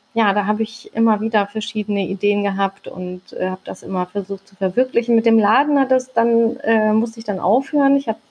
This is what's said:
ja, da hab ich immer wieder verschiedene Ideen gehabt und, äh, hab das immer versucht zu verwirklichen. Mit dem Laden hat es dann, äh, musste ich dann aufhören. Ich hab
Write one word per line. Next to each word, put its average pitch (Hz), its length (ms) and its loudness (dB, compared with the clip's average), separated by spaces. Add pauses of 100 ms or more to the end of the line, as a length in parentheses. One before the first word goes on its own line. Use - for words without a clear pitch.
(140)
ja, 214 200 0
da 202 140 -2
hab 208 120 -2
ich - 360 -8
immer 226 260 2
wieder 220 260 0
verschiedene 208 600 -4
Ideen 202 360 0
gehabt 196 440 -4
und, 180 460 -10
äh, 185 160 -4
hab 185 160 -8
das 190 180 -10
immer 185 240 -4
versucht 196 400 -6
zu - 80 -20
verwirklichen. 233 600 0
Mit 226 100 2
dem 226 140 4
Laden 269 400 2
hat 254 120 2
es 254 220 0
dann, 233 440 2
äh, 220 360 2
musste 220 260 -2
ich 226 60 -14
dann 196 140 -4
aufhören. 277 580 2
Ich 277 100 -2
hab 220 100 -4 (140)